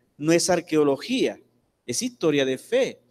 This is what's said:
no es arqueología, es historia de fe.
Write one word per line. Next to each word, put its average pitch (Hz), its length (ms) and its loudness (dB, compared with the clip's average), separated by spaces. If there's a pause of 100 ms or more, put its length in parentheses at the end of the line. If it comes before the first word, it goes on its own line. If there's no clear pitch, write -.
(220)
no 156 100 0
es 170 200 2
arqueología, 156 920 0 (420)
es 123 200 -6
historia 156 420 0
de 131 140 -4
fe. 240 520 -2